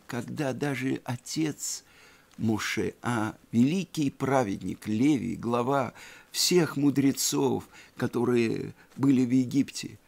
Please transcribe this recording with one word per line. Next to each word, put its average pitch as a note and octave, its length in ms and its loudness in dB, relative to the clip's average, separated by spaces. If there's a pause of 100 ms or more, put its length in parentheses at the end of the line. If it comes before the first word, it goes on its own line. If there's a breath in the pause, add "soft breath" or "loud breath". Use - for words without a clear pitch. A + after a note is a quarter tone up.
когда B2+ 460 -6
даже C3 520 -4
отец - 760 -6 (540 soft breath)
Моше, G#2 640 -2
а A2 340 -4 (160)
великий C#3+ 600 2
праведник A#2+ 760 -2
Левий, G#2+ 480 2
глава A#2+ 600 -2 (360 loud breath)
всех - 460 2
мудрецов, C#3 880 2 (300 loud breath)
которые A#2 800 0 (220 soft breath)
были C3 280 4
в A#2+ 60 0
Египте, C3 760 0